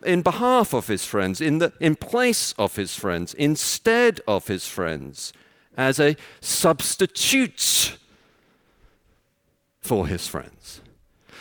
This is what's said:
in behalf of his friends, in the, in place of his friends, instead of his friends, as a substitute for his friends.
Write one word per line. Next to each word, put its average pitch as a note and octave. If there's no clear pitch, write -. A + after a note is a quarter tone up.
in F3+
behalf A3+
of A#2
his G2+
friends, F#2+
in D#3
the, E3+
in D#3
place -
of G2+
his G2
friends, F2
instead A3+
of G2
his F#2+
friends, D2
as C3
a D3+
substitute -
for G2
his F2+
friends. -